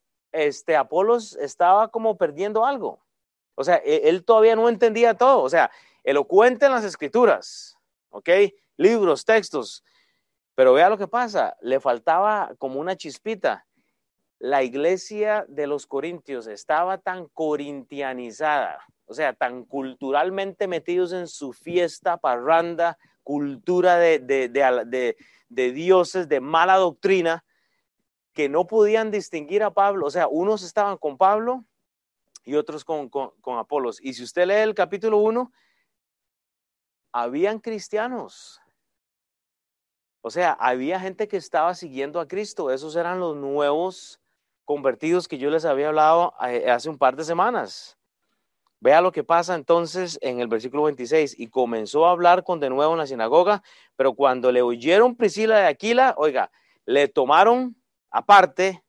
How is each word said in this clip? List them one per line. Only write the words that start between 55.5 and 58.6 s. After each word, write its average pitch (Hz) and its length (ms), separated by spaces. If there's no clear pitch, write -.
y 190 60
Aquila, 233 500
oiga, 131 340
le 139 220
tomaron 202 720
aparte. 190 760